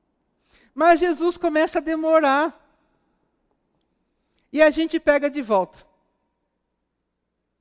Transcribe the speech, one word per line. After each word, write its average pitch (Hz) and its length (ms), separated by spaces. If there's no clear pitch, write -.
Mas 320 260
Jesus 339 360
começa 320 420
a 311 40
demorar. 311 800
E 294 80
a 311 80
gente 320 300
pega 285 320
de 285 100
volta. 202 460